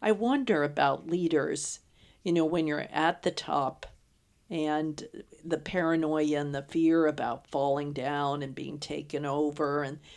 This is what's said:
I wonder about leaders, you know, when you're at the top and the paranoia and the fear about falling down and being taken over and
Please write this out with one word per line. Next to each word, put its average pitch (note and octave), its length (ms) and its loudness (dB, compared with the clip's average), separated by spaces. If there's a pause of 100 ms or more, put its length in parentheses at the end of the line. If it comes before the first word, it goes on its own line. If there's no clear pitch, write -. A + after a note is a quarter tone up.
I G#3+ 100 4
wonder A#3 520 2
about C#3+ 440 0
leaders, D#3+ 720 0 (440)
you F3 80 0
know, E3+ 120 4
when D#3+ 220 2
you're D3 260 -2
at E3 300 2
the F3+ 80 2
top C#3+ 560 -2 (640)
and D#3 560 -2 (380)
the E3 140 -2
paranoia D#3 800 2
and C#3+ 140 -4
the C#3 80 -4
fear E3 440 4
about B2 400 -2
falling C#3+ 460 0
down C#3+ 500 -2
and C3+ 120 -8
being C#3 240 -8
taken D3 460 -8
over D3 580 0
and C#3+ 160 -6 (180)